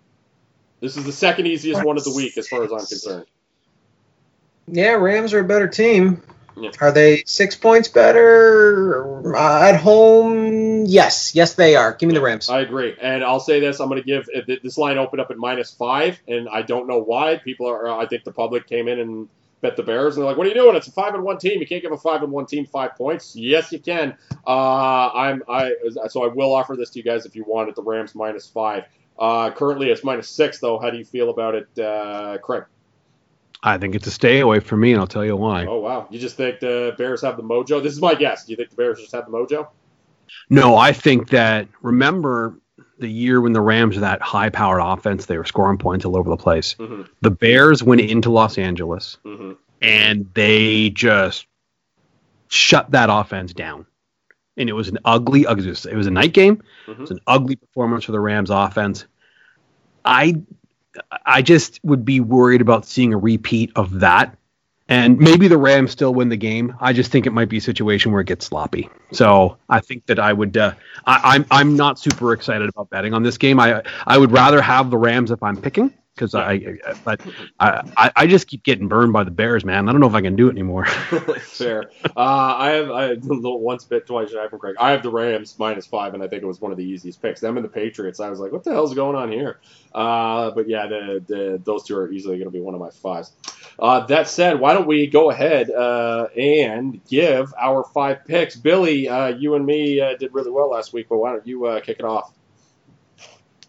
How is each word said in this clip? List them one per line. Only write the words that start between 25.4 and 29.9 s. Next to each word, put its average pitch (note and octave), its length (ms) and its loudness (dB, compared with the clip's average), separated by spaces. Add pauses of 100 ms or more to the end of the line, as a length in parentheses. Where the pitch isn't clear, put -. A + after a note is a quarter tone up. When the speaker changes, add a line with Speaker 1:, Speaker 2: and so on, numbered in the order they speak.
Speaker 1:
I, B2+ 240 -2 (360)
so B2+ 140 -6
I A#2+ 40 -2
will C3+ 260 -2
offer C3+ 220 -2
this B2 160 -10
to B2 80 -16
you A2+ 40 -18
guys A#2 220 -6
if - 100 -20
you A2 120 -14
want A2 220 -4
it. G#2 60 -16
The A2 60 -12
Rams A2 320 -8
minus G#2+ 340 -10
five. G#2+ 360 -6 (340)
Uh, A2+ 340 -2
currently C#3 380 -4
it's A#2 140 0